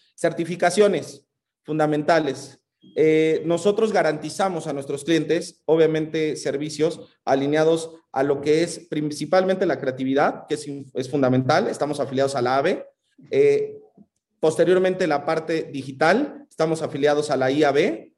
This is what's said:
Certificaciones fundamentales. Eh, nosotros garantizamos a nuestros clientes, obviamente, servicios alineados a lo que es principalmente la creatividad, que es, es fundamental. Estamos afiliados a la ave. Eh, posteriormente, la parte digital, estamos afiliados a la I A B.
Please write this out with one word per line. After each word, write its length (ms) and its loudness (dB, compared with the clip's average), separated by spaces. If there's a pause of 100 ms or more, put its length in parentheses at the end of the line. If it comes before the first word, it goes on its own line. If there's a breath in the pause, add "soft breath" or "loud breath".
(140)
Certificaciones 1120 0 (360)
fundamentales. 960 -2 (380)
Eh, 500 2
nosotros 460 0
garantizamos 720 -2
a 80 -6
nuestros 300 -8
clientes, 600 -2
obviamente, 720 2
servicios 640 -4 (240 loud breath)
alineados 680 2 (180 loud breath)
a 100 -2
lo 200 0
que 200 2
es 280 -6
principalmente 760 0
la 140 0
creatividad, 680 -2
que 80 -4
es, 120 -8 (280)
es 140 -6
fundamental. 600 2
Estamos 320 -4
afiliados 340 -2
a 80 -2
la 160 0
ave. 260 -2 (460)
Eh, 480 2 (600)
posteriormente, 680 2
la 180 -2
parte 380 -2 (100)
digital, 800 0
estamos 320 -2
afiliados 480 0
a 60 2
la 140 2
I 140 2
A 60 4
B. 480 -2